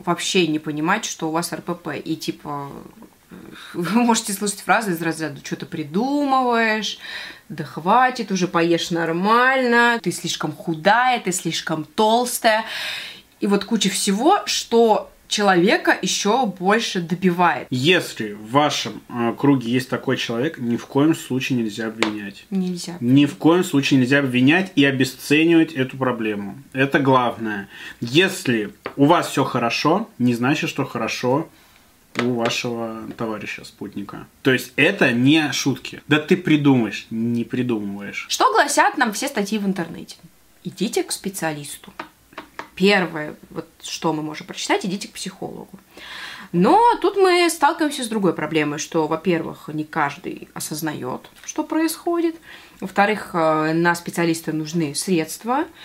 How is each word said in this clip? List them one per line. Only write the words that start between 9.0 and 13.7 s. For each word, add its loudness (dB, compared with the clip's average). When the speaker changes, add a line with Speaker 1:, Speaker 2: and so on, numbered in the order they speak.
Speaker 1:
ты -2
слишком -4
худая, 2
ты -4
слишком -4
толстая». 2
И 2
вот 2
куча 0